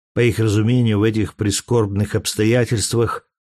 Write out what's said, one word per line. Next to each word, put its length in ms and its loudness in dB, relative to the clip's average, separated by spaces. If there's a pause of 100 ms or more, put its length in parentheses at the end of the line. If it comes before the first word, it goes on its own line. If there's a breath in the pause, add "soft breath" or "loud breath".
(140)
По 60 0
их 180 2
разумению, 640 2
в 20 2
этих 320 0
прискорбных 800 -2
обстоятельствах 1120 -2 (140)